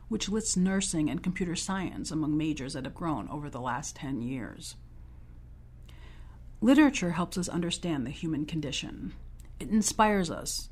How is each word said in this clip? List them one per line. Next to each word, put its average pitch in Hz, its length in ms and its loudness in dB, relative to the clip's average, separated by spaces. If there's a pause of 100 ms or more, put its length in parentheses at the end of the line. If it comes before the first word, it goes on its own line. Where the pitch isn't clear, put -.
which 214 200 -2
lists 220 260 0
nursing 185 540 4
and 139 140 -2
computer 180 320 0
science 180 560 -4
among 156 260 2
majors 147 360 0
that 135 100 -4
have 139 100 -6
grown 156 360 -2
over 147 200 -6
the 127 120 -8
last 127 340 -2
ten 135 260 -4
years. 123 540 -6 (1900)
Literature 254 500 8
helps 170 260 0
us 180 120 0
understand 170 560 0
the 139 60 -4
human 156 340 -2
condition. - 680 -4 (460)
It 123 100 -6
inspires 208 600 6
us, - 420 -4